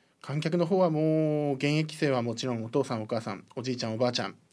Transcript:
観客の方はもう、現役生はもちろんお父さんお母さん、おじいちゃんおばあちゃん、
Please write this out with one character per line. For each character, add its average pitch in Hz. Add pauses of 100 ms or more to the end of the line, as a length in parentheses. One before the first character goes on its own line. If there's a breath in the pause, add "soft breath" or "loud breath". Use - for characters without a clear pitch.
(200 soft breath)
観 143
客 160
の 170
方 185
は 180
も 151
う、 -
現 135
役 156
生 147
は 127
も 117
ち 127
ろ 123
ん 110
お 110
父 135
さ 123
ん 110
お 107
母 113
さ 110
ん、 98 (100)
お 123
じ 127
い 120
ち 123
ゃ -
ん 110
お -
ば 123
あ 120
ち 120
ゃ 101
ん、 95 (180)